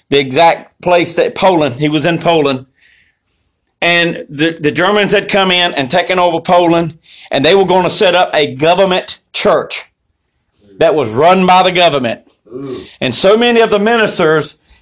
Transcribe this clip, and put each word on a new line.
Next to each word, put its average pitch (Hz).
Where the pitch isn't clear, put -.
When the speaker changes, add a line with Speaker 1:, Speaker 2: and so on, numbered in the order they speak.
Speaker 1:
the 143
exact 147
place 175
that 160
Poland. 156
He 147
was 151
in 165
Poland. 147
And 170
the, 156
the 147
Germans 190
had 202
come 190
in 175
and 131
taken 185
over 170
Poland, 170
and 135
they 170
were 196
gonna 180
set 185
up 180
a 143
government 180
church -
that 165
was 123
run 180
by 185
the 185
government. 143
Speaker 2:
Ooh. 131
Speaker 1:
And 127
so 202
many 233
of 226
the 208
ministers, 196